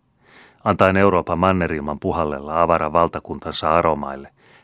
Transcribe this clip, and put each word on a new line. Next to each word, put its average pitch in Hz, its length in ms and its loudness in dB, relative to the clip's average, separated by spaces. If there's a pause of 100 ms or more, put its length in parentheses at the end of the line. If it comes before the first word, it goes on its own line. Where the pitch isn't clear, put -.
(640)
Antaen 95 320 4
Euroopan 92 420 2
mannerilman 82 640 0
puhallella 78 600 -2
avara 82 300 2
valtakuntansa 82 840 -2
aromaille, 71 540 -2 (320)